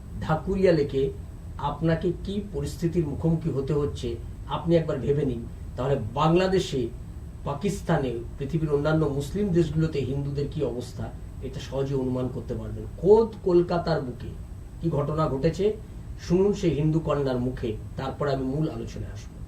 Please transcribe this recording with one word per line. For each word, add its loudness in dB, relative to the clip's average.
ঢাকুরিয়া 4
লেকে 2
আপনাকে 0
কি -4
পরিস্থিতির -2
মুখোমুখি 0
হতে -2
হচ্ছে, -2
আপনি 2
একবার 2
ভেবে 2
নিন। -2
তাহলে 0
বাংলাদেশে, 4
পাকিস্তানে, 0
পৃথিবীর 0
অন্যান্য 4
মুসলিম 0
দেশগুলোতে 2
হিন্দুদের -2
কি -4
অবস্থা, -4
এটা -8
সহজে -2
অনুমান 0
করতে -6
পারবেন। -6
খোদ 8
কলকাতার 4
বুকে -8
কি 0
ঘটনা 2
ঘটেছে 2
শুনুন 4
সেই 0
হিন্দু 2
কন্যার 2
মুখে, -2
তারপর -2
আমি 0
মূল 0
আলোচনায় -8
আসবো। -12